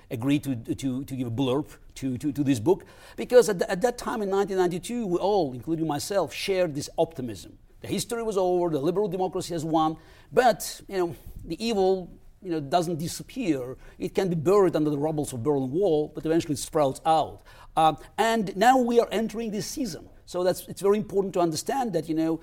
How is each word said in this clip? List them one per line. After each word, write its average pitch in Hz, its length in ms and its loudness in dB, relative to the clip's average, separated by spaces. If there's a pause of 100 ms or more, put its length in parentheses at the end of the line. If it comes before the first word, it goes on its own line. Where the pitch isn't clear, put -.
(100)
agreed 139 340 0
to, 135 100 -4
to, 131 500 -4
to 135 120 -8
give 127 100 -4
a 117 40 -4
blurb 131 360 0 (280)
to, 131 240 -4
to, 143 140 -4
to 143 120 -2
this 131 160 2
book, 165 240 2 (320)
because 240 320 6
at, 196 100 -2
th-, - 120 -2
at 190 100 -2
that 240 160 2
time - 260 -6
in 196 80 -2
nineteen 196 260 0
ninety-two, 185 500 -2
we 175 120 0
all, 180 360 0
including 160 320 -4
myself, 151 460 -2
shared 180 420 0
this 143 220 -6
optimism. 131 600 -4 (220)
The - 80 -14
history 233 340 -4
was 220 140 -2
over, 180 340 2
the 151 80 0
liberal 180 300 0
democracy 180 460 -4
has 156 100 -4
won, 160 320 0 (360)
but, 220 560 2
you 196 100 -8
know, 175 180 -2 (280)
the 165 180 -10
evil, 190 480 0 (320)
you 190 80 -10
know, 160 100 -2
doesn't 160 380 0
disappear. 151 800 -4 (220)
It - 160 -6
can 190 140 0
be 175 60 0
buried 175 400 4
under 151 140 2
the 147 100 0
rubbles 147 360 -2
of 117 80 -6
Berlin 135 280 0
Wall, 151 440 2
but 156 100 -10
eventually 160 300 0
it - 40 -4
sprouts 139 460 0
out. 139 380 2 (340)
Um, 156 220 4 (180)
and 214 400 2
now 247 220 8
we 233 220 4
are - 120 0
entering 220 380 -4
this 190 160 -4
season. 196 420 -8 (160)
So 180 180 -4
that's, 180 240 0
it's - 140 -12
very 196 160 4
important 196 380 -2
to 185 60 2
understand 214 520 -2
that, 160 160 -2
you 160 60 -2
know, 160 280 0